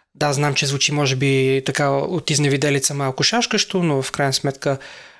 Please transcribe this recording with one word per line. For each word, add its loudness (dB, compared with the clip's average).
Да, 0
знам, 0
че 0
звучи 0
може 0
би 2
така 0
от -2
изневиделица 2
малко -2
шашкащо, 0
но 2
в -6
крайна 0
сметка, -2